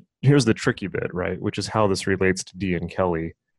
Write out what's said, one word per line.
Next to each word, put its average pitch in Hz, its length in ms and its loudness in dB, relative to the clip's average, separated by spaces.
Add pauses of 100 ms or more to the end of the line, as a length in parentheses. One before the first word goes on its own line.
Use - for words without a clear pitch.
(220)
here's 143 220 6
the 113 100 4
tricky - 340 -2
bit, - 260 -4
right? 90 280 -4
Which - 160 -4
is 101 100 -6
how 110 200 2
this 95 180 0
relates 95 380 0
to - 140 -16
Dee 92 180 -2
and 85 160 -4
Kelly. 82 420 -2 (260)